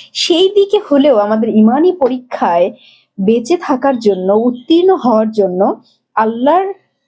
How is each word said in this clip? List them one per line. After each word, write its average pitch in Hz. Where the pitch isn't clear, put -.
সেই 349
দিকে 403
হলেও 277
আমাদের 220
ইমানি 277
পরীক্ষায় 254
বেঁচে 233
থাকার 262
জন্য, 185
উত্তীর্ণ 339
হওয়ার 220
জন্য, 185
আল্লাহর 254